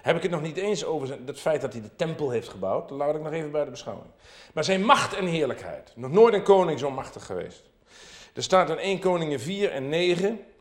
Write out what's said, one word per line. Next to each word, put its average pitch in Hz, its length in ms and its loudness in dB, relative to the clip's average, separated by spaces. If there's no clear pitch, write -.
Heb 160 140 2
ik 165 60 -2
het 175 100 -2
nog 156 100 -2
niet 156 160 -6
eens 202 280 -2
over 143 220 -4
zijn, 127 180 -8
het 139 140 -10
feit 156 220 0
dat 127 120 -4
hij 117 80 -10
de 107 140 -16
tempel 156 340 -2
heeft 113 200 -2
gebouwd, 98 400 -2
dat 139 80 -10
laat 147 180 0
ik 156 60 -6
nog 151 100 -8
even 156 200 -6
bij 147 120 0
de 135 60 -6
beschouwing. 120 380 -12
Maar 156 100 -2
zijn 190 220 2
macht 254 300 4
en 190 100 -2
heerlijkheid, 131 720 -2
nog 127 160 -8
nooit 220 220 8
een 196 100 2
koning 185 360 6
zo 139 120 -2
machtig 131 340 -10
geweest. - 380 -8
Er 120 100 -8
staat 180 260 4
in 160 80 -2
één 190 220 -2
Koningen 165 400 0
vier 190 320 -2
en 135 180 -6
negen, 180 500 2